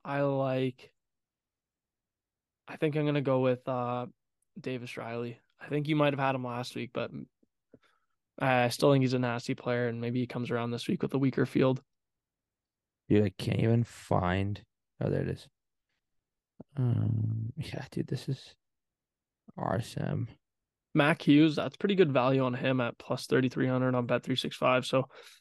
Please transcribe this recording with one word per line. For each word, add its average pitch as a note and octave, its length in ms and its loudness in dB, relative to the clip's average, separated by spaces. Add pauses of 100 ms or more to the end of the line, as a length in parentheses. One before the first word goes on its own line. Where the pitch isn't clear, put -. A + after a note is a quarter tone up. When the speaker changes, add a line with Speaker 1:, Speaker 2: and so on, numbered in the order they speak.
Speaker 1:
I C#3+ 180 -4
like, C3+ 720 -2 (1800)
I - 80 -12
think D3+ 200 0
I'm D3+ 100 0
gonna D3 140 2
go C3 200 2
with, B2+ 280 0
uh, B2 380 -2 (540)
Davis B2+ 360 -8
Riley. A#2+ 440 -8 (200)
I - 80 -16
think D3 200 -4
you D#3 80 2
might D3 160 4
have C3 80 -2
had C3+ 140 2
him B2+ 100 -4
last A#2+ 300 -8
week, A#2 180 -8
but - 180 -6 (1300)
I B2+ 300 4
still C#3+ 240 4
think C3+ 100 4
he's B2+ 100 2
a B2+ 60 2
nasty A#2+ 360 -2
player, B2 340 -2
and A#2 120 -6
maybe A#2+ 180 -4
he B2 80 -2
comes A#2+ 240 -6
around A#2+ 200 -2
this A#2+ 180 -8
week G3 140 -2
with C#3+ 120 -2
a C3+ 40 2
weaker C3+ 260 2
field. C3 380 2 (1300)
Speaker 2:
Dude, G#2 160 6
I G2 120 0
can't - 240 -2
even A#2 240 4
find, F#2+ 800 -2 (400)
oh, A#2+ 80 0
there F#2 120 -2
it F2 60 -4
is. - 200 -10 (1300)
Um, A2 800 0
yeah, - 340 -10
dude, - 160 -4
this - 220 -8
is - 260 -8 (1040)
R - 180 -2
S - 220 -6
M. G#2+ 300 -4 (680)
Speaker 1:
Mac D#3 340 4
Hughes, D3 280 8
that's - 200 -4
pretty G#3 180 0
good F3 180 4
value C3+ 300 4
on B2+ 120 0
him C3 260 0
at A#2 180 -2
plus - 280 -6
thirty-three C3 420 2
hundred B2+ 260 0
on B2 120 -2
Bet B2 160 0
three B2+ 140 -2
six - 200 -4
five, B2+ 300 2
so C3+ 220 0 (320)